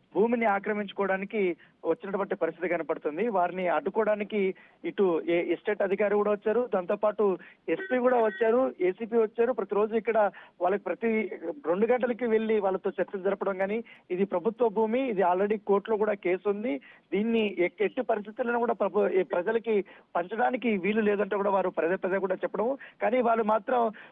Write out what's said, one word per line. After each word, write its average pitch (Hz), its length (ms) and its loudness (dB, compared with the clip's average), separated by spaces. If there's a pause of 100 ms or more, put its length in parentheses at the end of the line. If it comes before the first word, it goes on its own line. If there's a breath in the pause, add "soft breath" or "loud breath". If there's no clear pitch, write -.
(160)
భూమిని 233 300 2
ఆక్రమించుకోవడానికి 196 1120 -2 (280 soft breath)
వచ్చినటువంటి 190 500 -4
పరిస్థితి 165 340 -2
కనపడుతుంది. 165 600 -2
వారిని 180 380 0
అడ్డుకోవడానికి 202 880 0 (300 loud breath)
ఇటు 175 420 0
ఏ-, 170 260 0
ఎస్టేట్ 208 280 -2
అధికారి 202 340 0
కూడా 208 160 2
వచ్చారు, 214 420 0
దాంతోపాటు 202 640 0 (320 loud breath)
ఎస్పీ 165 280 0
కూడా 247 260 4
వచ్చారు, 233 580 2
ఏసీపీ 202 360 0
వచ్చారు. 233 340 2
ప్రతిరోజు 208 440 0
ఇక్కడ 220 360 2 (300 loud breath)
వాళ్ళకి 196 220 0
ప్రతి 214 480 -2 (360)
రెండు 185 180 2
గంటలకి 240 400 0
వెళ్ళి 220 340 2
వాళ్ళతో 190 320 0 (100)
చర్చలు 185 220 -4
జరపడం 190 340 -2
కానీ, 202 260 -2 (280 loud breath)
ఇది 180 140 0
ప్రభుత్వ 214 440 0
భూమి, 226 400 0
ఇది 196 120 0
already 196 420 2
కోర్టులో 202 340 0
కూడా 208 160 0
కేసు 185 360 -2
ఉంది, 240 320 -4 (300 loud breath)
దీన్ని 214 480 0
ఎక్-, 180 240 0
ఎట్టి 190 180 0
పరిస్థితుల్లోనూ 226 580 -2
కూడా 233 140 0
ప్రభు-, 202 340 0
ఈ 180 160 2
ప్రజలకి 208 600 0 (300 loud breath)
పంచడానికి 220 640 0
వీలు 208 240 0
లేదంటే 208 340 0
కూడా 202 140 0
వారు 190 200 2
పదే 170 260 -2
పదే 190 240 -2
కూడా 190 160 -2
చెప్పడము. 208 420 -4 (240 loud breath)
కానీ 220 200 2
వాళ్ళు 226 220 2
మాత్రం 226 480 0 (200 loud breath)